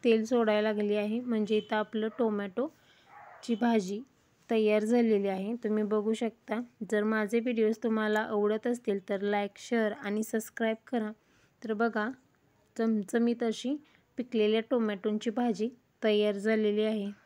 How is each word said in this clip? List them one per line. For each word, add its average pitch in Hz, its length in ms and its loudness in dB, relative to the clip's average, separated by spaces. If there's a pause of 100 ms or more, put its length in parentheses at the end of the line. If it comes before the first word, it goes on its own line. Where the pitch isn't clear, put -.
तेल 226 200 4
सोडायला 220 480 2
लागली 208 240 0
आहे, 214 240 -2
म्हणजे 220 360 0
इथं 214 200 -2
आपलं 214 320 -2 (100)
टोमॅटोची - 1400 -4
भाजी 214 460 0 (500)
तयार 214 340 4
झालेली 220 440 4
आहे. 190 260 -4 (100)
तुम्ही 214 200 0
बघू 214 280 0
शकता. 220 480 -4 (300)
जर 214 140 2
माझे 220 360 0
व्हिडिओज 226 420 0
तुम्हाला 214 380 2
आवडत 208 460 0
असतील 220 420 -2
तर 202 120 -2
लाईक, 202 380 -2
शेअर 220 340 0
आणि 208 300 -4
सबस्क्राईब 220 540 -4 (100)
करा. 220 260 -4 (500)
तर 220 120 -4
बघा, 220 340 0 (680)
चमचमीत 233 680 0
अशी 240 340 -2 (420)
पिकलेल्या 220 420 2 (100)
टोमॅटोंची 214 600 -2
भाजी 220 380 -2 (360)
तयार 208 340 2
झालेली 214 440 2
आहे. 214 280 -2 (160)